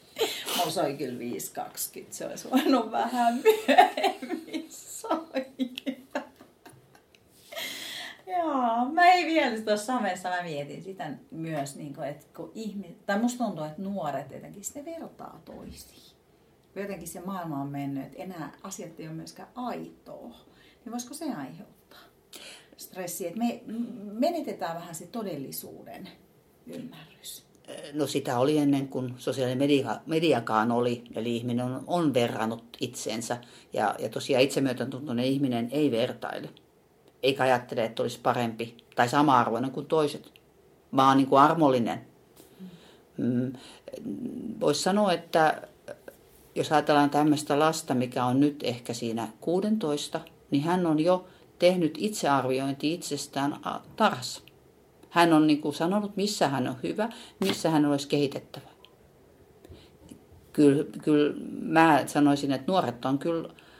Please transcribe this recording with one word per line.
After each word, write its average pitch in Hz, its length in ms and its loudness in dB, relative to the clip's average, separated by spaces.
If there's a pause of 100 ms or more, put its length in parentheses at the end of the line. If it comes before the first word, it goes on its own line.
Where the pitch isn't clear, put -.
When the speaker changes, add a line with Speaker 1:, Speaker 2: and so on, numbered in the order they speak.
(560)
Speaker 1:
Mulla 170 140 0
soi 156 240 0
kyllä 127 240 -6
viisi - 360 -6
kaksikymmentä, - 640 -10
se - 100 -8
olisi - 240 -10
voinut 262 400 4
vähän 233 520 0
myöhemmin - 1300 4
soida. - 720 -8 (2750)
Joo, 269 680 2
mä 339 200 8
ei 349 140 4
vielä 269 340 2
tuossa 214 260 0
samassa, 202 420 -2
mä 180 140 -2
mietin 147 400 -8
sitä 180 280 -10 (200)
myös, 156 460 -6
niinku, 156 240 -12
että 147 260 -8 (100)
kun - 180 -14
ihmi-, 196 420 -10 (100)
tai 202 120 0
musta 240 260 0
tuntuu, 160 200 -4
että 156 180 -10
nuoret 147 500 -6
etenkin, 196 320 -16
sit - 100 -10
ne 285 100 -12
vertaa - 600 -14
toisiin. - 560 -18 (760)
Jotenkin 190 320 -8
se 185 120 -12
maailma 170 400 -6
on 143 80 -6
mennyt, 139 360 -6
että - 180 -16
enää 185 300 -12 (100)
asiat 180 380 -12
ei 160 60 -12
ole 160 100 -10
myöskään - 380 -14
aitoa. 233 800 -12 (480)
Niin 220 80 -12
voisiko 247 220 -10
se 320 100 -12
aiheuttaa 165 720 -12 (800)
stressiä, 175 520 -10
että 220 100 -8
me 233 280 -2
m-, 208 460 -8
menetetään 226 640 -2
vähän 170 180 -12
se 175 120 -14
todellisuuden 175 1000 -10 (580)
ymmärrys? - 800 -16 (480)
Speaker 2:
No 147 140 0
sitä 143 320 -2
oli 147 200 4
ennen 139 300 4
kuin 127 300 -6
sosiaalinen 127 400 -2
media-, 131 480 2
mediakaan 120 680 2
oli, 120 320 0 (100)
eli 117 220 -2
ihminen 123 280 -2
on, 127 220 -6
on 160 280 2
verrannut 117 640 0
itseensä. 117 560 -6 (360)
Ja, 107 260 0
ja 120 100 -4
tosiaan 127 340 0
itsemyötätuntoinen 131 840 0
ihminen 131 460 0
ei 143 200 2
vertaile, 120 580 -4 (760)
eikä 135 200 2
ajattele, 123 420 2
että 113 180 -4
olisi 120 200 -6
parempi 117 540 -2 (200)
tai 123 120 4
sama-arvoinen 127 600 4
kuin 139 160 -8
toiset. 156 460 0 (580)
Mä 135 180 6
oon 135 80 8
niinku 135 200 6
armollinen. 135 640 6 (1160)
Mm, 127 360 0 (1080)
vois 147 220 2
sanoa, 196 300 4
että 165 500 2 (920)
jos 165 180 -2
ajatellaan 147 380 6
tämmöistä 147 480 4
lasta, 156 360 2
mikä 123 300 0
on 127 160 4
nyt 143 220 2
ehkä 123 320 -4
siinä 113 340 -4 (120)
kuudentoista, 180 800 0 (300)
niin 143 120 2
hän 175 240 2
on 156 140 2
jo 180 260 2 (320)
tehnyt 175 400 4
itsearviointi 139 960 0
itsestään, 143 600 -4 (100)
a, - 140 -6 (160)
tarhassa. - 460 0 (680)
Hän 170 220 6
on 156 140 8
niinku 147 260 2
sanonut, 202 440 -2
missä 190 320 0
hän 131 200 -2
on 127 140 -6
hyvä, 214 260 -2 (320)
missä 185 300 0
hän 151 160 4
olisi 143 220 0
kehitettävä. - 580 -4 (1900)
Kyllä, 147 320 6 (180)
kyllä 151 320 4 (280)
mä 160 440 6
sanoisin, 143 460 2
että 127 200 -2
nuoret 131 320 0
on 139 140 0
kyllä 165 300 -4 (320)